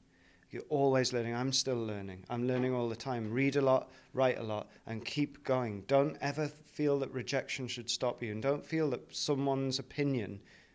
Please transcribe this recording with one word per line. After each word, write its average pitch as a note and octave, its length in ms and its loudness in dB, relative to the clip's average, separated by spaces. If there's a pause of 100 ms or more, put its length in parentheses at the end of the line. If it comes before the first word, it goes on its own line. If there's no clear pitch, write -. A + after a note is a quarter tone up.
(520)
You're A2+ 180 -8
always C3+ 420 4
learning. A#2 240 0
I'm C3 160 0
still B2+ 320 0
learning. G2 460 -6
I'm A#2+ 180 -2
learning B2+ 280 2
all A#2+ 120 0
the A2+ 80 -4
time. A#2 360 -4
Read C3+ 240 2
a C#3+ 60 4
lot, C3 280 4 (240)
write C3 240 4
a - 60 -6
lot, G#2+ 260 -4 (160)
and A2+ 180 -6
keep - 400 -4
going. A2+ 440 0
Don't C#3 340 4
ever C#3+ 260 -2
feel D3 520 0
that C3+ 120 -2
rejection B2+ 560 -4
should A#2 220 -6
stop - 320 -2
you, A2+ 100 -2
and G#2+ 120 -4
don't C#3+ 220 0
feel D#3+ 260 0
that - 240 -6
someone's C3+ 640 0
opinion B2 600 -2 (360)